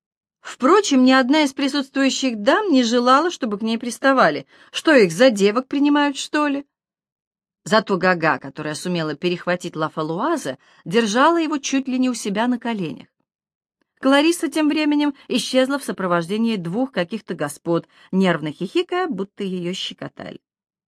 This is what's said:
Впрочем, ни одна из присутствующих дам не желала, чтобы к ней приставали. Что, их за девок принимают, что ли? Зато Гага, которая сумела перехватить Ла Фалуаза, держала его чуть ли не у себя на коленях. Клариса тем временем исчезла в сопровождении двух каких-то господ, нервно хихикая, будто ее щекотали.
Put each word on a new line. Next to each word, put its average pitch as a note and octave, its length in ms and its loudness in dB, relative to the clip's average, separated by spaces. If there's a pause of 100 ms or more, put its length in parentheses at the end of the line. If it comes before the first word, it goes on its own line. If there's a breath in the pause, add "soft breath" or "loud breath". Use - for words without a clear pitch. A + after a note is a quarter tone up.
(400)
Впрочем, C#4+ 640 2
ни C4 80 6
одна C4+ 300 4
из C#4 100 0
присутствующих C4+ 880 -2
дам E4+ 320 2
не C4 120 4
желала, B3 460 2
чтобы G#3 280 -6
к A3+ 40 -8
ней A3+ 140 -2
приставали. A#3 720 0 (260 soft breath)
Что, - 220 2
их G3 180 6
за A3+ 160 4
девок G#3 400 2
принимают, C#4+ 480 0
что D4+ 300 -2
ли? C#4+ 180 -4 (1000)
Зато G3+ 340 0
Гага, E3 400 0
которая D3+ 360 -10
сумела D#3+ 400 -4
перехватить F3+ 640 -4
Ла D#3 140 -4
Фалуаза, E3+ 640 -4 (300 soft breath)
держала A#3 500 2
его D#4 220 -2
чуть C4+ 280 -4
ли C4 120 -4
не B3+ 100 2
у B3 60 -2
себя G#3+ 320 -4
на B3 120 -2
коленях. G#3 500 -8 (920)
Клариса C#4+ 480 2
тем D4+ 220 0
временем D4 420 0 (140)
исчезла C4 520 0
в C#4 60 -10
сопровождении F#3+ 720 -2
двух G3 360 -4
каких-то F#3 420 -6
господ, E3 520 -4 (240 soft breath)
нервно F3 420 0
хихикая, F4+ 540 -4
будто G3 380 -8
ее F#3 300 -6
щекотали. - 640 -12 (480)